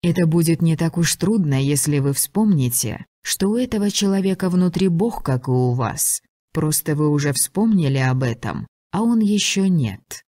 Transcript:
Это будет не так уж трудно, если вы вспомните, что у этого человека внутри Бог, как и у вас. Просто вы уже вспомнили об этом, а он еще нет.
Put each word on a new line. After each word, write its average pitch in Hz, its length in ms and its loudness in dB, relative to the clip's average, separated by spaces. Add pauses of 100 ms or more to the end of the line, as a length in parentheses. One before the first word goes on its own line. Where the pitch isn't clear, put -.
Это 175 240 2
будет 165 340 2
не 165 140 2
так - 220 -2
уж 170 180 0
трудно, 170 400 0
если 143 440 0
вы 139 120 0
вспомните, 139 920 0 (180)
что - 240 -2
у 214 80 0
этого 226 340 0
человека 190 600 0
внутри 180 400 2
Бог, 185 340 -2
как 127 240 -2
и 131 40 0
у 127 200 2
вас. - 500 -2 (300)
Просто 151 440 -2
вы 151 120 0
уже 147 240 0
вспомнили 175 640 0
об 131 260 0
этом, 113 440 -6 (240)
а 196 120 -2
он 233 160 2
еще 202 480 2
нет. 131 580 -2 (120)